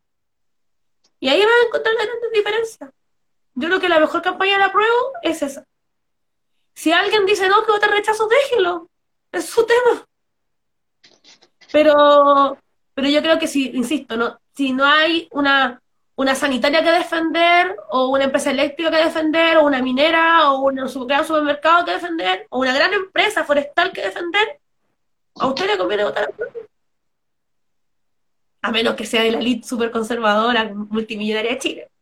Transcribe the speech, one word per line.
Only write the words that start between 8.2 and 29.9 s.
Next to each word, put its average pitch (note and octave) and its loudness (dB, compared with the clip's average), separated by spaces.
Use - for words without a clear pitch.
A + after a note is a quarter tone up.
déjelo. G#4+ 0
Es E4+ -6
su - 0
tema. A#4+ 2
Pero, D4 4
pero C4+ -4
yo D4 2
creo D#4+ 2
que D#4+ -2
si, C4+ -2
insisto, A#3+ -4
no, A#3+ -4
si C4 -2
no C4 0
hay D#4+ 2
una, C#4 0
una C4+ 0
sanitaria C#4+ 0
que E4 2
defender, E4+ 0
o C4 0
una C4+ 0
empresa C#4 -2
eléctrica C#4+ -2
que D#4+ 2
defender, E4 0
o D4+ 6
una C#4 0
minera, D#4+ 2
o C4+ 0
un C4+ -2
su-, C4 -8
gran C#4 0
supermercado D4+ 0
que E4+ -4
defender, F4+ -4
o B3+ -6
una C4 0
gran E4 0
empresa F#4+ -2
forestal D4 -2
que - -10
defender, F#4+ -4
a - -2
usted F4+ -4
le G#4 0
conviene F4+ -2
votar - -4
a - -4
prueba. - -12
A G#3 -4
menos A3+ 2
que A3+ -8
sea A3+ 0
de A3+ 2
la - -2
elite A#3+ -2
súper A#3 -4